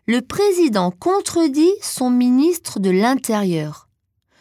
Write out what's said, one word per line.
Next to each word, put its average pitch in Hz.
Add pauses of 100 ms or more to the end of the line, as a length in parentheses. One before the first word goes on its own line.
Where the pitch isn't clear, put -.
le 247
président 302
contredit 339
son -
ministre 247
de 190
l'Intérieur, 190 (500)